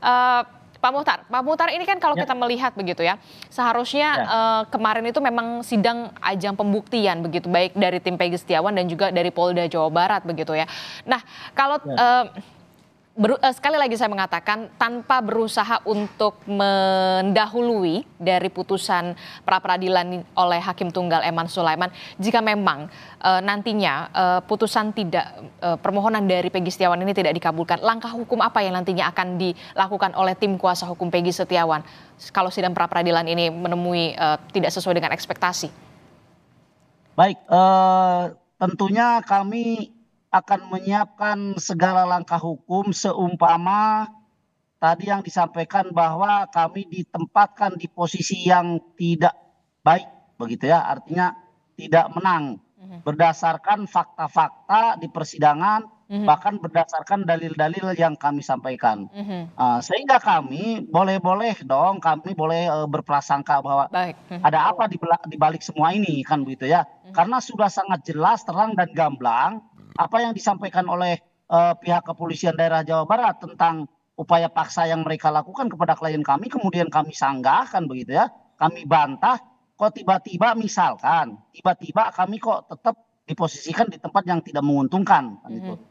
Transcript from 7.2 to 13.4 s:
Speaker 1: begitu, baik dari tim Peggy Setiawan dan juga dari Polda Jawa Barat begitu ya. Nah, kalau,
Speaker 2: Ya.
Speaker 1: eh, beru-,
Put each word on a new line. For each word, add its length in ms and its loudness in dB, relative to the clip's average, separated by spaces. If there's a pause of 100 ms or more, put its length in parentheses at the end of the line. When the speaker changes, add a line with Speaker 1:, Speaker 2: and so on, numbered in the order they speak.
Speaker 1:
begitu, 260 -4
baik 300 2
dari 240 2
tim 160 -4
Peggy 240 0
Setiawan 320 0
dan 160 0
juga 240 0
dari 160 2
Polda 400 0
Jawa 240 0
Barat 320 2
begitu 320 -4
ya. 80 0 (400)
Nah, 160 0 (320)
kalau, 320 0
Speaker 2:
Ya. 400 2
Speaker 1:
eh, 20 -14 (880)
beru-, 320 2